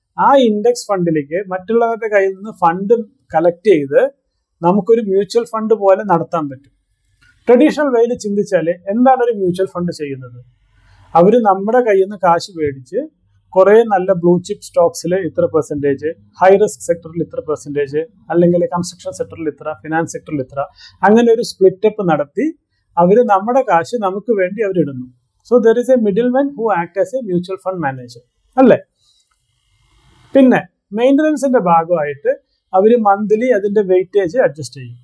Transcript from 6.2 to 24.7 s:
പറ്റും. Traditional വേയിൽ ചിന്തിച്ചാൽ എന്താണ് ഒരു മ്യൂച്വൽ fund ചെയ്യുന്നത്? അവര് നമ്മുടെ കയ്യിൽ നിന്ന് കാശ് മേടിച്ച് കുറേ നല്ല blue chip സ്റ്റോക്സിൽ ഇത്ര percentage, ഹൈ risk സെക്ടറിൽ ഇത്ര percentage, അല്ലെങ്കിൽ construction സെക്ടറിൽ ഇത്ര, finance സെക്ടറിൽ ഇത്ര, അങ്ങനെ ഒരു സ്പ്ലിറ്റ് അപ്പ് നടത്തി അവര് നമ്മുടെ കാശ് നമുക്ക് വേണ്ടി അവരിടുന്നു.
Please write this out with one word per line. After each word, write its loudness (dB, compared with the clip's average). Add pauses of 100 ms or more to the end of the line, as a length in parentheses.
പറ്റും. -20 (720)
Traditional 4
വേയിൽ 2 (120)
ചിന്തിച്ചാൽ -2 (260)
എന്താണ് 4
ഒരു -2
മ്യൂച്വൽ -2
fund -4
ചെയ്യുന്നത്? -12 (800)
അവര് 6
നമ്മുടെ 0
കയ്യിൽ 2
നിന്ന് -14
കാശ് 0
മേടിച്ച് -6 (560)
കുറേ 6 (160)
നല്ല -2 (120)
blue 4 (140)
chip -10
സ്റ്റോക്സിൽ 0 (160)
ഇത്ര -2
percentage, -4 (320)
ഹൈ 6 (120)
risk -6
സെക്ടറിൽ -6
ഇത്ര -10
percentage, -6 (300)
അല്ലെങ്കിൽ 2 (140)
construction -8
സെക്ടറിൽ -8
ഇത്ര, -12
finance -4
സെക്ടറിൽ -8
ഇത്ര, -10 (480)
അങ്ങനെ 4
ഒരു -4
സ്പ്ലിറ്റ് 2
അപ്പ് -8
നടത്തി -4 (520)
അവര് 4 (100)
നമ്മുടെ 0
കാശ് 0
നമുക്ക് -4
വേണ്ടി -4
അവരിടുന്നു. -4 (420)